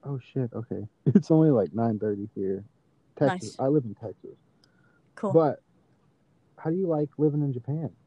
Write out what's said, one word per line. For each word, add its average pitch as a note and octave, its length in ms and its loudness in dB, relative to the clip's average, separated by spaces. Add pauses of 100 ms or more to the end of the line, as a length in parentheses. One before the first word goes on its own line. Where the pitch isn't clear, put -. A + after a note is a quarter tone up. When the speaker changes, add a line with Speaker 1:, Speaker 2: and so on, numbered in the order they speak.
Speaker 1:
Oh, C#3 140 -6 (140)
shit, B2 220 -4
okay. G#2 400 -8
<laughs> - 120 -4
It's - 240 4
only, D#3+ 200 6
like, G2 240 2
nine A2+ 240 0
thirty G#2 360 -4
here. F#2+ 300 -4 (520)
Texas. F#3 320 -2
Speaker 2:
Nice. - 100 -18
Speaker 1:
I C3 80 -2
live C#3+ 180 2
in G#2 100 -12
Texas. - 420 -16 (800)
Speaker 2:
Cool. G3 160 -4
Speaker 1:
But D3+ 280 4 (960)
how - 140 -6
do E3 60 -2
you F#3+ 100 -2
like D3+ 220 -2 (100)
living D3 240 0
in C#3 100 -2
Japan? C3+ 380 -6 (160)